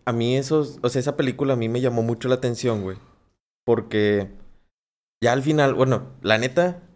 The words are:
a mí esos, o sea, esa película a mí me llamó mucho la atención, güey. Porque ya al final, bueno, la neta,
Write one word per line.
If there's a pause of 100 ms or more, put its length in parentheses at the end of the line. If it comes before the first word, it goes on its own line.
a
mí
esos,
o
sea,
esa
película
a
mí
me
llamó
mucho
la
atención,
güey. (680)
Porque (920)
ya
al
final,
bueno, (120)
la
neta, (140)